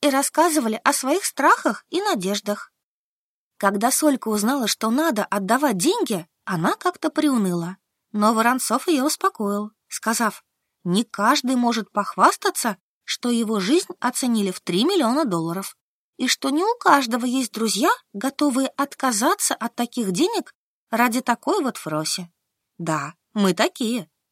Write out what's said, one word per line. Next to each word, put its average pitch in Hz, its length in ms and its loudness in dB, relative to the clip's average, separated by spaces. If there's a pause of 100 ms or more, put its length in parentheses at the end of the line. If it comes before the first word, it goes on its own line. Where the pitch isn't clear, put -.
и 294 100 4
рассказывали 277 720 2
о 285 80 4
своих 294 320 0
страхах - 640 0
и 330 120 -2
надеждах. 208 720 -4 (840)
Когда 202 340 0
Солька 277 380 0
узнала, 220 400 0
что - 220 -2
надо 262 340 0
отдавать 220 520 0
деньги, 233 500 0 (180)
она 190 300 0
как-то 349 360 -4
приуныла. 190 680 0 (360)
Но 214 200 4
Воронцов 233 560 0
ее 277 180 2
успокоил, 208 680 -2 (160)
сказав: - 560 -4 (400)
«Не 185 200 0
каждый 247 520 0
может 240 340 0
похвастаться, 214 880 0 (300)
что - 220 -4
его 226 280 0
жизнь 285 420 2
оценили 226 500 0
в - 100 -10
три 180 240 0
миллиона 311 400 2
долларов, 175 540 -4 (400)
и 247 100 -2
что - 220 -2
не 302 120 0
у 466 140 0
каждого 254 480 2
есть 254 300 -2
друзья, 220 340 0 (240)
готовые 269 560 0
отказаться 277 840 -2
от - 200 -6
таких 233 380 -4
денег 339 420 -2 (360)
ради 240 320 0
такой 294 420 -2
вот 233 140 -6
Фроси. 156 520 -6 (460)
Да, 156 380 -6 (180)
мы 196 220 2
такие, 233 560 -2 (220)